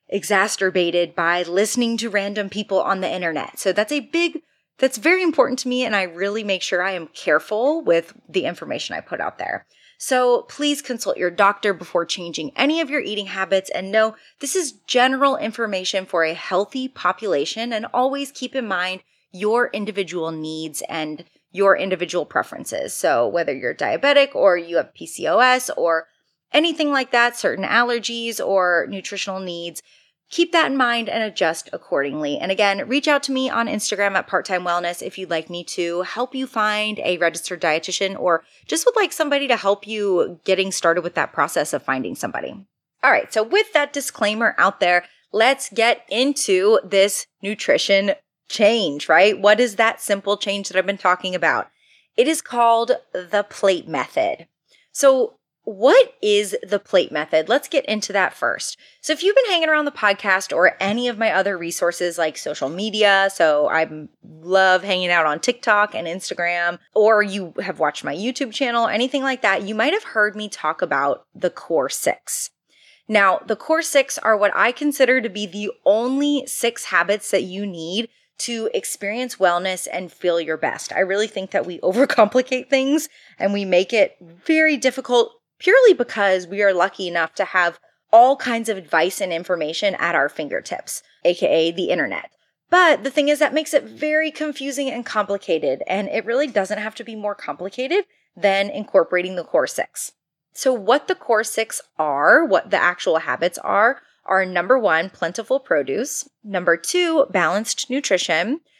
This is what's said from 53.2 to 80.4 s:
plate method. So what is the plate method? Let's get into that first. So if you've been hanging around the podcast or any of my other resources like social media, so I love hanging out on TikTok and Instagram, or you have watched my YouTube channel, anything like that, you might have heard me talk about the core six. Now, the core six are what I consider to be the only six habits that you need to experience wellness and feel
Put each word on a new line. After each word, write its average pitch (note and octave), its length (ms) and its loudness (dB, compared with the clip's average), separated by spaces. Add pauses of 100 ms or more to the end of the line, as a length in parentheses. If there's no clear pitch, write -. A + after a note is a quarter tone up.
plate F#3 400 0
method. C#3+ 580 -4 (460)
So C4 460 2 (260)
what C4+ 560 6
is G#3 360 0 (120)
the G3 120 0
plate - 320 0
method? D#3 360 0
Let's C4 200 0
get - 180 0
into G#3+ 260 -4
that F#3+ 220 0
first. - 420 -4 (240)
So - 120 -2
if D#4 100 -4
you've G4 140 2
been C5 100 6
hanging E4 220 0
around D4+ 160 2
the C#4+ 80 -4
podcast G3+ 640 0
or F3 260 4
any A3 280 0
of A#3 80 -4
my A3 160 0
other F#3+ 240 0
resources E3+ 640 -2
like D#3+ 180 -2
social C#3+ 320 -6
media, G3 640 2
so D3+ 380 4
I D#3+ 180 0 (340)
love F#3 600 2
hanging F#3 280 -2
out E3+ 140 4
on D3+ 140 0
TikTok G#3 560 0
and - 140 -6
Instagram, F3 680 -4 (160)
or G#3+ 280 6
you G3 400 -6
have F#3 160 -8
watched D3+ 260 -2
my D3 100 -6
YouTube A3+ 380 -6
channel, A#3 340 0
anything C4 360 -2
like C4 200 -2
that, G3 200 2
you G3+ 120 -6
might B3 200 0
have G#4+ 80 -2
heard G#3 340 -2
me G#3+ 120 -8
talk - 340 -4
about C#3+ 420 -2 (100)
the - 140 -2
core D3+ 400 -2
six. - 640 -6 (580)
Now, G3 380 4
the G#3 100 0
core D#4+ 260 0
six C#4+ 360 0
are A3 180 2
what G3+ 180 2
I A3 180 2
consider C4 480 2
to A3 100 -4
be G#3 160 -8
the G3+ 240 -8 (160)
only C4 600 2
six - 400 -4
habits F#3 440 0
that F#3+ 140 2
you F#3+ 220 -8
need F3+ 420 -6 (300)
to A3+ 360 -6
experience A3+ 640 -6
wellness F3+ 560 0
and F3 180 -8
feel E3+ 300 0